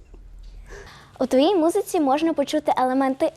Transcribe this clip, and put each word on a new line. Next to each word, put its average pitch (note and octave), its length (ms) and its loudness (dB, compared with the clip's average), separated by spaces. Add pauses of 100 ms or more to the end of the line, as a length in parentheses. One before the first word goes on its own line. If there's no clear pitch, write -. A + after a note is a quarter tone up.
(1200)
У C4 60 -2
твоїй C#4+ 300 4
музиці E4+ 440 0
можна D4+ 340 0
почути D4 440 -2
елементи C4+ 600 0